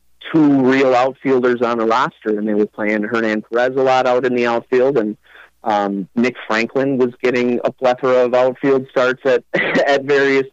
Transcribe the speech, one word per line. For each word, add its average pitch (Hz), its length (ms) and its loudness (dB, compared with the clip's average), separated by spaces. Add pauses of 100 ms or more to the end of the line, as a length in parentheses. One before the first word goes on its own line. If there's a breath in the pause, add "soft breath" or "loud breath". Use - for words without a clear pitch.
(320)
two 143 300 4
real 131 300 2
outfielders 127 720 0
on 117 160 0
the 113 80 -2
roster, 113 500 -2
and 107 120 -4
they 107 60 -2
were 104 120 0
playing 107 380 -4
Hernan 110 380 -2
Perez 123 340 -2
a 135 60 0
lot 127 260 2
out 127 160 0
in 123 100 -2
the 120 100 0
outfield, 123 540 0
and, 107 180 -2 (460 loud breath)
um, 101 540 -2
Nick 120 180 0 (140)
Franklin 127 500 -2
was 120 240 0
getting 123 400 -2
a 143 80 -2
plethora 127 540 0
of 120 100 0
outfield 131 560 0
starts 131 340 -2
at, 123 240 0
<laughs> - 60 -6
at 143 480 0
various 139 500 0